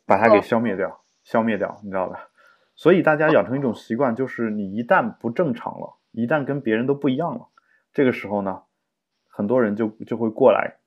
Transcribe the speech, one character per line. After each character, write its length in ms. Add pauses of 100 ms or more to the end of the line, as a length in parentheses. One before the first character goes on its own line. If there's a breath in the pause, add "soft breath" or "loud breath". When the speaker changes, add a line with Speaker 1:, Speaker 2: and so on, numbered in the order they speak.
Speaker 1:
把 140
他 100
给 140
消 180
灭 160
掉， 140
Speaker 2:
哦。 100 (220)
Speaker 1:
消 200
灭 140
掉， 260
你 80
知 60
道 120
吧？ 200 (460 soft breath)
所 180
以 80
大 160
家 140
养 160
成 100
一 60
种 120
习 220
惯， 180
就 120
是 240
你 240
一 80
旦 360
不 120
正 240
常 260
了， 160 (140)
一 160
旦 180
跟 160
别 160
人 100
都 80
不 140
一 80
样 220
了， 100 (460)
这 100
个 80
时 140
候 160
呢， 200 (680)
很 180
多 160
人 140
就， 120 (160)
就 140
会 100
过 240
来 240 (100)